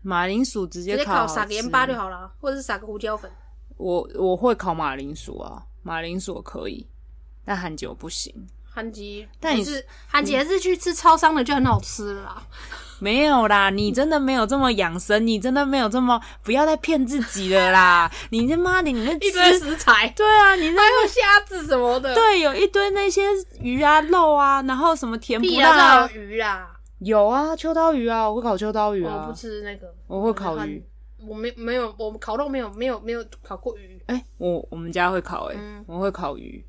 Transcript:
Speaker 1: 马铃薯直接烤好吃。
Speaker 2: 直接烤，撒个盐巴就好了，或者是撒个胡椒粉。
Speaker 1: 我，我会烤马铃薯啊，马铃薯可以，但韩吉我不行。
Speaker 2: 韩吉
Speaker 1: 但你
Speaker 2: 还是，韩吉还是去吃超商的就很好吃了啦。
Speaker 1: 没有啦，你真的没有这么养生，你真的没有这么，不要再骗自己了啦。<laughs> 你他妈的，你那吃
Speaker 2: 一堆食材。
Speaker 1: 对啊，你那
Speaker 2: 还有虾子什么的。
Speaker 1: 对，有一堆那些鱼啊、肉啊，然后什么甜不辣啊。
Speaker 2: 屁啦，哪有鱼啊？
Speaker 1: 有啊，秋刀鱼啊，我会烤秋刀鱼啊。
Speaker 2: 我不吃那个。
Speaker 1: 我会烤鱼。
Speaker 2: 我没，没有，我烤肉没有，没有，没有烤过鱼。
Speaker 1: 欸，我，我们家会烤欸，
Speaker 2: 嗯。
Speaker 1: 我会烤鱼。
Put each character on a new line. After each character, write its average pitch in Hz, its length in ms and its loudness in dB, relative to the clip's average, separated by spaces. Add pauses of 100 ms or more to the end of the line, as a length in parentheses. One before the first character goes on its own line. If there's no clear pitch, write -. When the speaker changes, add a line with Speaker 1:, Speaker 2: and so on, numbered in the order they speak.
Speaker 1:
马 180 240 -2
铃 208 180 -2
薯 208 220 -4
直 175 180 -12
接 202 220 -4
烤 - 80 -4
好 220 140 0
吃。 - 60 -6
Speaker 2:
直 - 20 -6
接 - 0 -
烤， 226 60 -4
撒 202 40 -2
个 208 80 -10
盐 226 160 -6
巴 262 160 0
就 262 80 -6
好 202 160 -8
了， 185 220 -14 (100)
或 277 80 -6
者 277 60 -6
是 269 80 -12
撒 214 120 -6
个 208 120 -14
胡 208 100 -12
椒 214 180 -6
粉。 208 140 -14 (480)
Speaker 1:
我， 180 380 -4
我 185 200 0
会 233 200 0
烤 185 180 -6
马 151 220 -6
铃 139 200 -12
薯 - 220 -16
啊， - 240 -16 (220)
马 165 180 -10
铃 175 180 -8
薯 180 220 -10
可 - 260 -12
以， - 200 -14 (580)
但 196 100 -6
韩 170 220 -10
吉 - 80 -12
我 - 80 -12
不 - 160 -16
行。 - 240 -12 (300)
Speaker 2:
韩 226 280 -12
吉 208 360 -16 (120)
Speaker 1:
但 311 160 -2
你 208 80 0
Speaker 2:
还 - 60 -4
是， 277 160 -8 (220)
韩 285 180 0
吉 285 100 -2
还 262 80 2
是 359 160 0
去 359 160 0
吃 - 160 -6
超 320 240 6
商 320 200 2
的 262 80 2
就 285 100 -2
很 262 100 2
好 226 160 2
吃 208 360 -8
了 196 80 -14
啦。 196 200 -16 (540)
Speaker 1:
没 233 280 2
有 254 220 4
啦， 202 220 6
你 202 220 -2
真 285 180 0
的 311 100 2
没 269 140 0
有 233 140 0
这 269 100 -2
么 262 140 2
养 180 280 -2
生， 214 280 0
你 220 120 0
真 254 140 -2
的 285 100 2
没 277 140 0
有 233 100 2
这 240 140 0
么， 247 180 2 (240)
不 214 80 -4
要 285 140 4
再 311 120 2
骗 311 280 0
自 269 200 -4
己 190 280 -4
了 185 180 4
啦。 180 460 6
<laughs> - 140 -12
你 233 160 0
他 320 100 0
妈 359 240 2
的， 311 80 -2
你 233 140 -2
那 269 160 -2
吃 403 80 0
Speaker 2:
一 381 40 2
堆 359 280 4
食 311 180 -4
材。 226 380 2
Speaker 1:
对 427 100 2
啊， 415 300 8
你 330 160 -2
那 381 100 2
Speaker 2:
还 453 220 6
有 427 40 2
虾 415 380 4
子 359 220 -10
什 262 100 2
么 247 220 2
的。 262 160 -4
Speaker 1:
对， 427 260 6
有 277 140 2
一 349 100 2
堆 403 240 0
那 403 180 0
些 381 140 0 (400)
鱼 247 220 -2
啊、 302 180 6
肉 320 320 4
啊， 277 300 4
然 262 120 -2
后 320 200 2
什 254 120 -8
么 226 80 -4
甜 240 240 -4
不 240 60 0
辣 359 60 2
啊。 - 0 -
Speaker 2:
屁 269 100 2
啦， 320 140 6
哪 262 380 6
有 214 80 -14
鱼 208 180 -6
啊？ 196 280 -4 (320)
Speaker 1:
有 208 260 4
啊， 294 300 0
秋 320 180 -4
刀 320 200 2
鱼 233 160 -2
啊， 226 200 0
我 214 60 -4
会 240 60 -4
烤 220 160 -2
秋 214 160 -4
刀 208 200 0
鱼 180 120 -2
啊。 156 180 -8
Speaker 2:
我 156 80 -10
不 - 20 -12
吃 214 280 -14
那 208 160 -12
个。 185 100 -20 (180)
Speaker 1:
我 190 160 -6
会 220 120 0
烤 160 320 -6
鱼。 151 180 -12 (420)
Speaker 2:
我 214 80 -14
没， 220 220 -8
没 233 200 -6
有， 226 220 -6
我 214 200 -8
烤 220 180 -8
肉 285 140 -4
没 269 100 -4
有， 220 140 -8
没 233 140 -8
有， 233 120 -6
没 220 140 -10
有 233 120 -10 (160)
烤 - 140 -16
过 220 220 -10
鱼。 190 200 -20 (100)
Speaker 1:
欸， 247 140 -4 (160)
我， 175 320 -4
我 - 60 -14
们 165 160 -10
家 175 180 0
会 185 120 -2
烤 - 240 -10
欸， - 120 -10
Speaker 2:
嗯。 208 300 -18
Speaker 1:
我 175 120 -10
会 196 120 -2
烤 175 260 -8
鱼。 - 320 -16